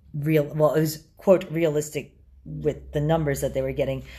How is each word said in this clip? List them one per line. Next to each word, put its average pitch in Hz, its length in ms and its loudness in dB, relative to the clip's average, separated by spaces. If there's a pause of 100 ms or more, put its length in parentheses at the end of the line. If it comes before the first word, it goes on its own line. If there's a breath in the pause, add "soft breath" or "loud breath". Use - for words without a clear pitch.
(120)
real. 151 320 2
Well, 151 300 2
it 156 60 2
was, 160 240 -4 (120)
quote, - 340 4
"realistic" 151 640 -2 (300)
with 151 480 -6
the 151 80 0
numbers 147 420 0
that 135 120 -2
they 135 60 -2
were 135 120 -2
getting, 135 300 -2 (160 loud breath)